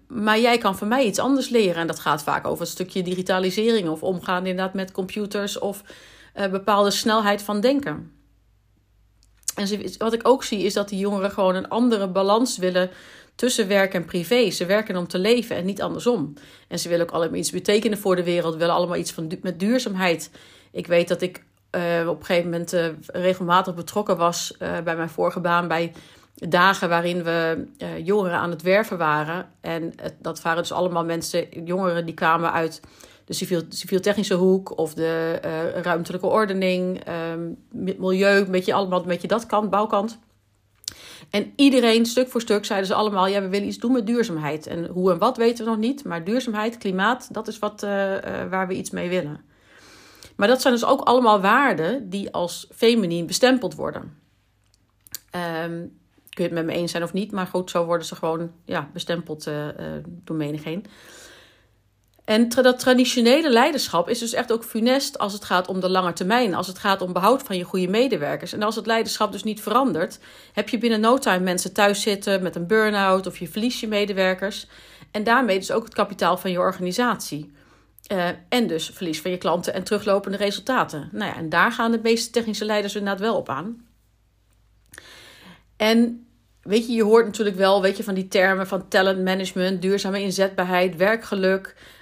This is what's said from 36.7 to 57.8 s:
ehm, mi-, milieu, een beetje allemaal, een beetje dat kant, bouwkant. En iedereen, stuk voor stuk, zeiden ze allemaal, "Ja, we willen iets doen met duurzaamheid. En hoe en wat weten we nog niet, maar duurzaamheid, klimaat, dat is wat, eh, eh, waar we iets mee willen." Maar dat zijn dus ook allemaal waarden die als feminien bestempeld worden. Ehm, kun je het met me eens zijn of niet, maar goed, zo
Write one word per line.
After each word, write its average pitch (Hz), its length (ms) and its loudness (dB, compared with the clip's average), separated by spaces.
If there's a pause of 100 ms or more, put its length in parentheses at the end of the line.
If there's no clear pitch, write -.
ehm, 165 360 -6 (300)
mi-, 185 280 -6
milieu, 190 400 4
een 196 120 2
beetje 185 240 0
allemaal, 185 260 0
een 170 60 -8
beetje 175 220 -4
dat 220 180 0
kant, 214 240 0
bouwkant. 208 480 0 (1120)
En 202 260 -2
iedereen, 233 500 6
stuk 254 220 2
voor 240 120 -2
stuk, 208 240 0
zeiden 196 220 -2
ze 196 80 0
allemaal, 202 320 2
"Ja, 202 140 2
we 190 80 -2
willen 202 180 -2
iets 202 120 -6
doen 240 140 2
met 240 140 2
duurzaamheid. 156 600 -2
En 170 200 -6
hoe 180 260 2
en 175 60 2
wat 226 180 2
weten 233 280 2
we 226 60 -2
nog 220 80 -2
niet, 240 260 -2
maar 170 200 -6
duurzaamheid, 226 540 -2
klimaat, 202 560 -2
dat 220 140 -8
is 226 100 -10
wat, 208 240 -6
eh, 196 600 -2
eh, 185 80 -8
waar 190 180 -2
we 185 60 -4
iets 185 160 -8
mee 180 180 -6
willen." 156 320 -4 (960)
Maar 202 120 4
dat 254 120 6
zijn 254 140 4
dus 233 100 0
ook 269 160 4
allemaal 233 400 6
waarden 208 680 2
die 196 200 -6
als - 440 -6
feminien 185 520 2
bestempeld 247 480 2
worden. - 440 -8 (1120)
Ehm, 170 560 -6 (440)
kun - 140 -4
je - 60 -2
het - 20 -10
met 165 120 -2
me 160 80 -4
eens 170 180 -2
zijn 170 120 -4
of 170 100 -6
niet, 202 200 -4
maar 185 140 -4
goed, 180 240 -4
zo 175 140 0